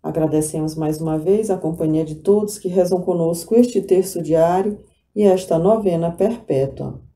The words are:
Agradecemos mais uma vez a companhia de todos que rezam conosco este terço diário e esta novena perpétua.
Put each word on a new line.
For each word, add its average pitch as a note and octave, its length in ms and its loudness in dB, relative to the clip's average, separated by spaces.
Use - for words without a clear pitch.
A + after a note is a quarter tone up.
Agradecemos D#3 640 -2
mais D#3 260 -4
uma D#3+ 160 -2
vez G3+ 340 0
a F#3 60 0
companhia D#3+ 480 -2
de D#3 120 -10
todos G#3 420 0
que - 80 -10
rezam F3+ 340 2
conosco E3+ 540 -2
este A#3+ 260 4
terço F#3 400 0
diário E3+ 600 0
e G#3 80 0
esta F#3 340 2
novena F3 540 2
perpétua. C#3 920 -2